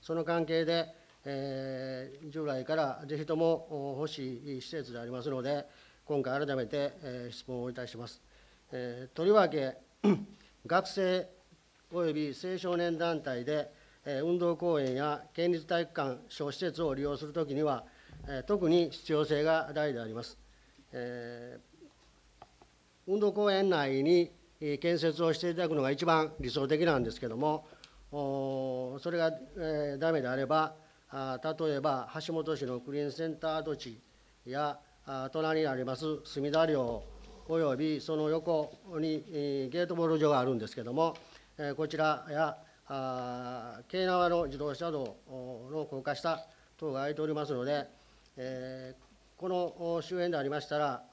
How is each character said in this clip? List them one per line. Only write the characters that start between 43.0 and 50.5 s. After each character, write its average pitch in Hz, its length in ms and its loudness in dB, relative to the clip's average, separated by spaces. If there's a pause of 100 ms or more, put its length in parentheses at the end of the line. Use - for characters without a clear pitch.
ー、 - 80 -20
京 185 160 -2
奈 185 120 4
和 175 120 4
の 170 160 2
自 139 120 -6
動 147 160 -2
車 170 180 -4
道 123 260 -4 (100)
の 131 600 -8
高 135 120 -8
架 143 140 -2
下 160 320 -4 (300)
等 151 160 -4
が 131 80 -4
空 143 80 -2
い 151 60 -4
て 156 60 -6
お 156 60 0
り 156 60 -2
ま 147 120 -2
す 143 80 -4
の 123 120 -2
で、 143 200 -2 (520)
え 131 600 -10
ー、 - 420 -20
こ 185 100 -4
の、 170 460 -2
お、 165 60 0
周 180 140 -6
辺 175 160 0
で 160 60 0
あ 139 60 0
り 139 60 -2
ま 147 120 -2